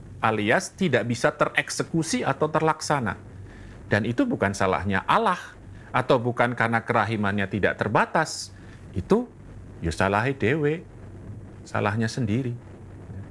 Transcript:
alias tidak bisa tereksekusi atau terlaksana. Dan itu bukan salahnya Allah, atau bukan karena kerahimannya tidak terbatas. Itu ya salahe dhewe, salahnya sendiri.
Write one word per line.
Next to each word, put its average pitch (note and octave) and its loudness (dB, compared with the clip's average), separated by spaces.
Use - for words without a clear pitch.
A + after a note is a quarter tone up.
alias A2+ 2
tidak A#2+ 2
bisa A#2+ 2
tereksekusi D#3 0
atau C#3 2
terlaksana. D3+ 0
Dan G#2 4
itu A#2+ 2
bukan G2+ 0
salahnya G2 2
Allah, G3 2
atau C3 4
bukan A#2+ 2
karena A#2 2
kerahimannya G#2 2
tidak F#2 2
terbatas. D#3 0
Itu A#3+ 2
ya E2 -2
salahe G#2 2
dhewe, D3 0
salahnya A2 0
sendiri. A#2+ -2